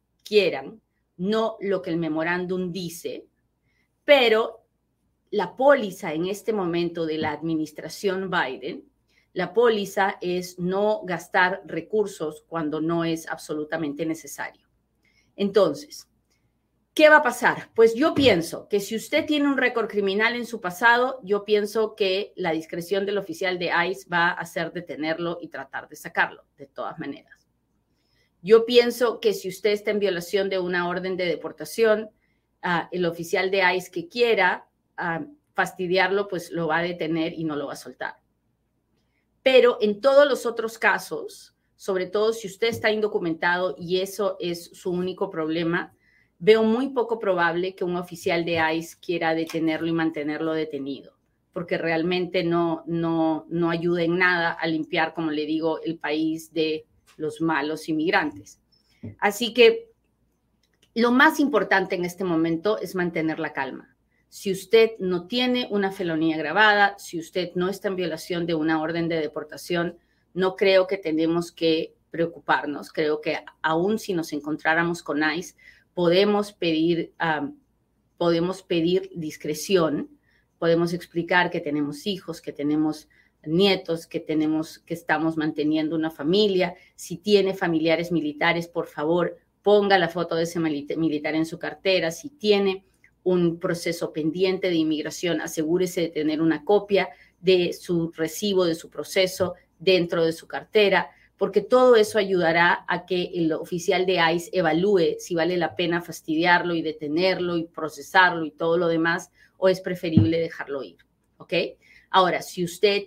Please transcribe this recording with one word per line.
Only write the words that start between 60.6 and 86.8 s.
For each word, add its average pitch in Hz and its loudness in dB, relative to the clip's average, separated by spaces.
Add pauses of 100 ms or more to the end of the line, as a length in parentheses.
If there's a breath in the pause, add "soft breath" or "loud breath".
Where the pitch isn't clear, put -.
lo 240 4
más 294 6
importante 196 2
en 180 -2
este 175 -6
momento 165 0
es 185 -8
mantener 165 -2
la 151 -6
calma. 131 -8 (400)
Si - -4
usted 220 4
no 180 -2
tiene 247 0
una 196 0
felonía 160 0
agravada, 196 4
si - -12
usted 175 -6
no 180 0
está 202 -8
en 190 -2
violación 170 -4
de 170 -2
una 160 0
orden 165 -2
de 165 -2
deportación, 160 -6 (360 soft breath)
no 185 0
creo 190 6
que 190 -2
tenemos 165 -2
que 165 0 (160)
preocuparnos. 147 -4
Creo 151 -2
que 156 -4 (220)
aún 170 0
si 208 -8
nos 165 -6
encontráramos 160 -2
con 151 -4 (100)
ice, 180 -8 (380 soft breath)
podemos 202 2
pedir, 165 -2
am, 151 -4 (600)
podemos 170 0
pedir 180 0
discreción, 160 -2 (500)
podemos 170 2
explicar 170 0
que - -4
tenemos 147 -4
hijos, 180 -6
que - -12
tenemos 151 -2 (380 soft breath)
nietos, 175 0
que - -8
tenemos, 156 -2
que - -12
estamos 160 -2
manteniendo 156 -2
una 160 -2
familia. 180 0 (200 loud breath)